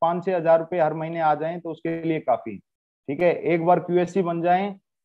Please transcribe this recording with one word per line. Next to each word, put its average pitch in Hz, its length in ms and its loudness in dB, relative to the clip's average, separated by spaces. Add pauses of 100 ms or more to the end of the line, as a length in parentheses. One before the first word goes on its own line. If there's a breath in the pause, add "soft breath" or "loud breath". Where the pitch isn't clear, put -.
पाँच 170 240 0
छह 190 120 0
हजार 165 220 4
रुपए 165 220 -2
हर 156 140 2
महीने 160 260 -6
आ 156 140 2
जाएं 160 260 -6
तो 165 100 -10
उसके 165 320 -6
लिए 160 180 -2
काफी, 113 360 -2
ठीक - 640 -12
है। 175 140 4 (100)
एक 165 220 0
बार 180 140 4
क्यूएससी 175 420 0
बन 170 200 -2
जाएं, 185 320 0 (300)